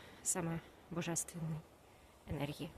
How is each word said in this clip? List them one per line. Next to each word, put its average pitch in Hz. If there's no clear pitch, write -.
саме 165
божественній 160
енергії. 147